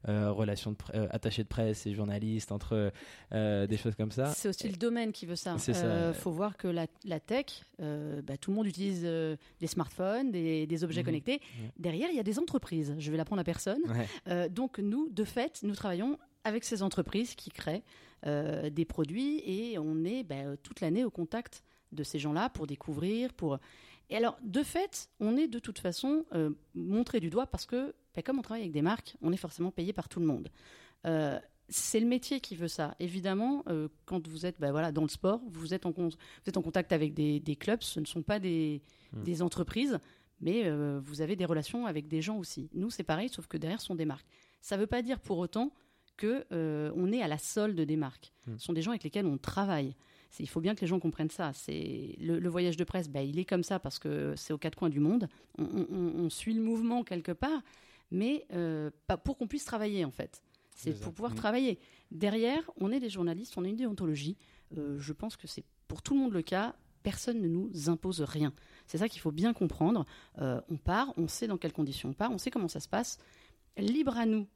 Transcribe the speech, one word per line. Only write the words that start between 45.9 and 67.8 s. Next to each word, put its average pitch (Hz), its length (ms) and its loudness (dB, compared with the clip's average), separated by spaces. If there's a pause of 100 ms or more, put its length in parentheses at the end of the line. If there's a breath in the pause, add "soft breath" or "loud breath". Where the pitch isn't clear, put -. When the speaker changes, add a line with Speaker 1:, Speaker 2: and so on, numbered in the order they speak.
Speaker 2:
que, 240 360 0
euh, 151 440 0
on 180 160 2
est 247 100 2
à 170 60 0
la 151 100 0
solde 208 420 0
des 156 160 2
marques. 139 360 -4 (160 soft breath)
Speaker 1:
Hmm. 113 100 -6
Speaker 2:
Ce - 80 -12
sont 170 60 -2
des 160 100 2
gens 202 80 0
avec 233 140 -2
lesquels 196 220 0
on 139 120 2
travaille. 160 560 0 (360 loud breath)
C'est, - 120 -10
il 139 60 -6
faut 165 120 -2
bien 196 140 2
que - 60 -6
les 175 80 0
gens 185 100 4
comprennent 160 320 0
ça. 156 220 -2
C'est, - 680 -6
le, 165 200 0
le 175 80 0
voyage 175 280 2
de 175 60 0
presse, 170 260 -2
bah, 139 140 -2
il 143 160 0
est 185 60 0
comme 180 180 2
ça 185 160 0
parce - 220 -6
que 147 360 -2
c'est - 160 -6
aux 151 60 0
quatre 156 180 -4
coins 170 140 2
du 143 80 0
monde. 180 300 6 (300 loud breath)
On, - 60 0
on, - 280 0
on, 175 320 0
on 165 60 2
suit - 240 -2
le 226 80 4
mouvement 226 420 2
quelque 175 280 -4
part, 277 300 0 (480 loud breath)
mais, 226 420 0
euh, 160 380 0 (160)
pas 190 100 2
pour - 220 -2
qu'on 233 80 -2
puisse 285 180 -4
travailler, 208 400 0
en 135 60 0
fait. - 320 -10 (320 soft breath)
C'est - 160 -4
Speaker 1:
Exact. 101 140 -4
Speaker 2:
pour - 100 -4
pouvoir 233 180 -4
Speaker 3:
Mm. - 40 -4
Speaker 2:
travailler. 226 420 2 (320 loud breath)
Derrière, 220 580 2 (120)
on 196 100 2
est 269 80 2
des 247 120 -2
journalistes, 185 460 -2
on 180 80 -2
a 190 40 0
une 214 80 -2
déontologie. 180 600 0 (400 soft breath)
Euh, 143 220 -4
je 143 140 -6
pense 214 240 -6
que - 100 -18
c'est - 160 -10 (240)
pour - 160 -10
tout 277 120 2
le 277 60 8
monde 247 120 4
le 175 100 2
cas. 196 320 0 (300)
Personne 226 360 0
ne 175 80 4
nous 170 420 0